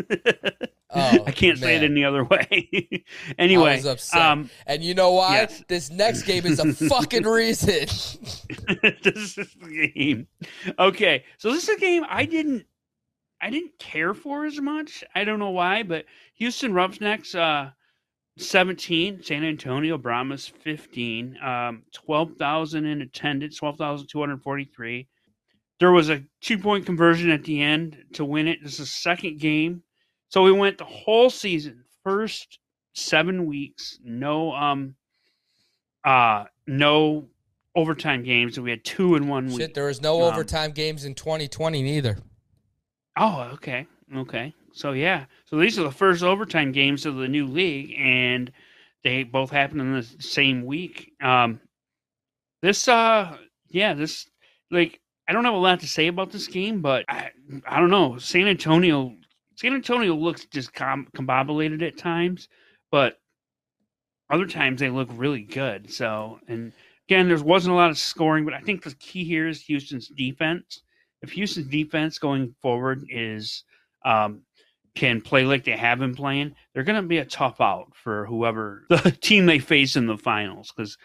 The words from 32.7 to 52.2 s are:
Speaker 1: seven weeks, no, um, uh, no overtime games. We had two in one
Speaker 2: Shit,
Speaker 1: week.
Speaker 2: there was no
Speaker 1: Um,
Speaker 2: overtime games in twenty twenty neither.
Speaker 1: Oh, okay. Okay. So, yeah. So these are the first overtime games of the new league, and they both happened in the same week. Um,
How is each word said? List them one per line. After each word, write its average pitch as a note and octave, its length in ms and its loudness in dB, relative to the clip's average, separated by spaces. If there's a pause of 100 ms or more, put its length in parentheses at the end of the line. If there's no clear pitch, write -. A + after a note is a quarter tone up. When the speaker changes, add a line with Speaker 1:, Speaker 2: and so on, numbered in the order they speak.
Speaker 1:
seven F3 540 0
weeks, C#3+ 540 -10
no, C#3+ 520 -4
um, C#3 420 -2 (1120)
uh, A#2 400 4 (220)
no D3+ 600 2 (480)
overtime D#3 480 -2
games. A#2+ 360 0
We A#2+ 100 -6
had A#2 140 -6
two F3+ 320 2
in C#3+ 120 0
one C3 220 -4
Speaker 2:
Shit, B2 100 -6
Speaker 1:
week. D#3+ 140 -6
Speaker 2:
there C#3+ 140 -4
was C3+ 140 -6
no D#3+ 220 2
Speaker 1:
Um, E3+ 100 4
Speaker 2:
overtime D#3 380 -4
games D3+ 340 -6
in C3+ 100 -12
twenty D#3 320 -6
twenty D#3+ 340 -4
neither. C3 360 0 (1000)
Speaker 1:
Oh, D3 360 0
okay. C3 340 -8 (280)
Okay. C3 380 -8 (200)
So, C#3+ 200 -6
yeah. D3 320 -2 (200)
So D3+ 120 -4
these G#3+ 200 2
are F3+ 60 0
the C#3+ 80 -4
first F3+ 320 2
overtime F3 480 0
games C#3 340 0
of C#3+ 120 -4
the C3 100 -4
new C#3+ 180 0
league, C#3 540 -4
and B2+ 520 2 (520)
they B2+ 200 0
both C3 260 -2
happened C#3+ 320 -2
in C3 120 -2
the C3 100 -4 (180)
same C3+ 440 0
week. D#3+ 460 -10 (100)
Um, B2 380 2 (1040)